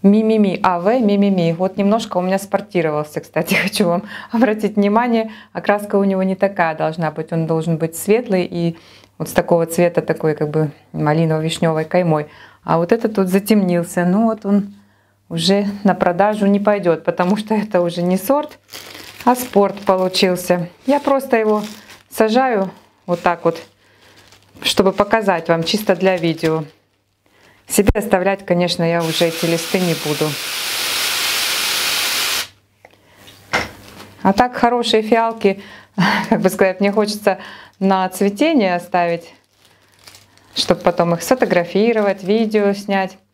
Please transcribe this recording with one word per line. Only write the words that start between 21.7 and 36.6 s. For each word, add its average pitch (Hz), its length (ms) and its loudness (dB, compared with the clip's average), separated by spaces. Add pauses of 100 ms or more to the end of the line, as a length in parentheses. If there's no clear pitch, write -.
сажаю 220 580 2 (360)
вот 175 160 -4
так 170 240 -2
вот, 165 140 0 (1000)
чтобы 190 300 2
показать 196 580 0
вам, 165 140 2
чисто 208 320 0
для 185 220 0
видео. 160 460 0 (1040)
Себе 202 280 2
оставлять, 196 500 0
конечно, 175 380 0
я 170 180 0
уже 165 240 0
эти 165 200 -2
листы 170 340 -2
не 175 160 0 (100)
буду. 151 240 -2 (4000)
А 196 120 2
так 247 220 0
хорошие 233 460 2
фиалки, 220 600 0 (340)
<laughs> 202 340 0
как - 120 2
бы 185 80 4
сказать, 185 300 2